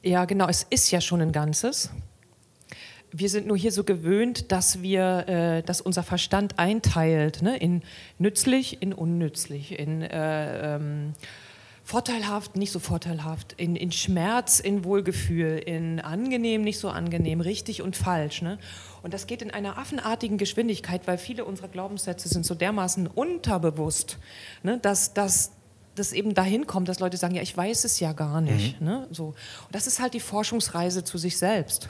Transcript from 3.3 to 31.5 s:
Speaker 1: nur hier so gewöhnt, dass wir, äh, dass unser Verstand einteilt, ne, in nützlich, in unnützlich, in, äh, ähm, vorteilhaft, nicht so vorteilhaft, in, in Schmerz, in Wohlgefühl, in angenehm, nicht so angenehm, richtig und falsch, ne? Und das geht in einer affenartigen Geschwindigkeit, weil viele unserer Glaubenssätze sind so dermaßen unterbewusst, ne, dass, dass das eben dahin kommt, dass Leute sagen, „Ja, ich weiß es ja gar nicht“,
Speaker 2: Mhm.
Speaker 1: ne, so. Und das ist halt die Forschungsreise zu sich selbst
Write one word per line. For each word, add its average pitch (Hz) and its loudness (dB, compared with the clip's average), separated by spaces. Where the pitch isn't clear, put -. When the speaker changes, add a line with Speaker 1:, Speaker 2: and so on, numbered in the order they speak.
Speaker 1:
nur 208 4
hier 202 2
so 196 0
gewöhnt, 196 2
dass 185 2
wir, 185 2
äh, 170 2
dass 180 -2
unser 180 0
Verstand 196 0
einteilt, 160 4
ne, 233 2
in 175 2
nützlich, 254 2
in 190 -2
unnützlich, 160 -2
in, 156 -2
äh, 156 -2
ähm, 147 -4
vorteilhaft, 214 -2
nicht 196 0
so 180 -4
vorteilhaft, 160 -4
in, 175 0
in 175 -2
Schmerz, 196 2
in 196 0
Wohlgefühl, 170 2
in 165 -4
angenehm, 226 0
nicht 208 -2
so 196 -4
angenehm, 165 0
richtig 214 -4
und 185 -4
falsch, 156 0
ne? 185 -4
Und 175 -8
das 196 -8
geht 240 -8
in 208 -10
einer 202 -6
affenartigen 233 -2
Geschwindigkeit, 196 0
weil 180 0
viele 247 -8
unserer 190 -10
Glaubenssätze 185 -6
sind 170 2
so 170 0
dermaßen 185 0
unterbewusst, 170 0
ne, 233 0
dass, - 2
dass 196 4
das - -2
eben 202 0
dahin 196 2
kommt, 180 0
dass 180 -4
Leute 180 0
sagen, 175 0
„Ja, 175 -2
ich - -6
weiß 214 0
es - 2
ja 156 0
gar 151 0
nicht“, 113 2
Speaker 2:
Mhm. 156 0
Speaker 1:
ne, 254 -2
so. 160 -8
Und 156 -10
das 202 -2
ist 254 0
halt 247 -2
die 226 -4
Forschungsreise 185 -2
zu 175 -4
sich 175 -2
selbst 185 0